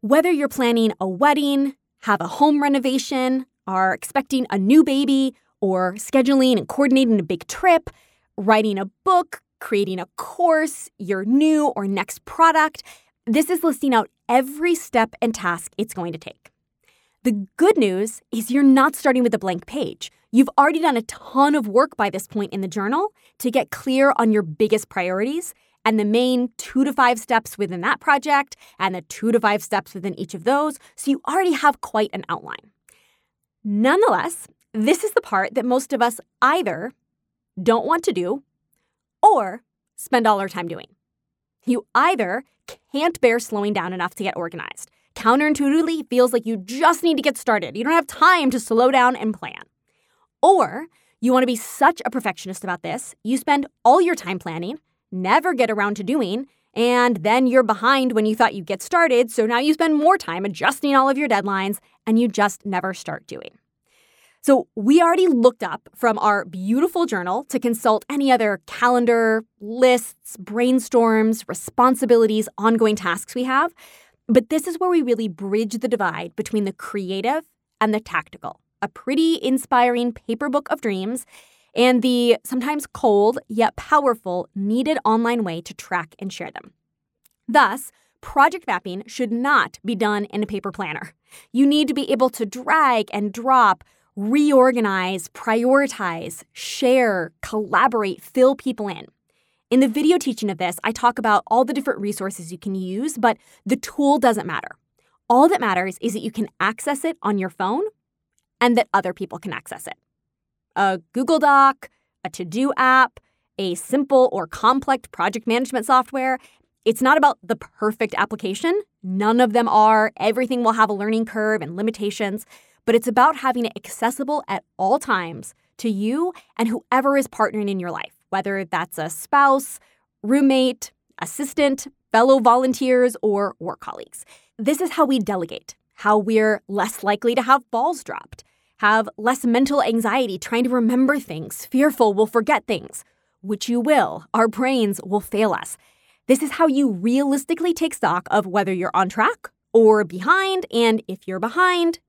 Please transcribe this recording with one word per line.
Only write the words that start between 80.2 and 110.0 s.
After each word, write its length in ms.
book 220
of 100
dreams 460
and 280
the 420
sometimes 420
cold 520
yet 280
powerful 800
needed 500
online 400
way 160
to 140
track 440
and 140
share 180
them. 220
Thus, 460
project 460
mapping 400
should 260
not 520
be 100
done 320
in 160
a 40
paper 260
planner. 420
You 140
need 220
to 60
be 160
able 200
to 160
drag 640
and 200
drop 520
reorganize, 1080
prioritize, 1120
share, 800
collaborate, 800
fill 360
people 320
in. 180
In 80
the 80
video 320
teaching 320
of 80
this, 240
I 80
talk 300
about 260
all 180
the 80
different 280
resources 500
you 80
can 160
use, 420
but 200
the 120
tool 420
doesn't 280
matter. 240
All 180
that 120
matters 400
is 140
that 80
you 100
can 160
access 460
it 180
on 160
your 100
phone 360
and 160
that 160
other 220
people 240
can 140
access 340
it. 80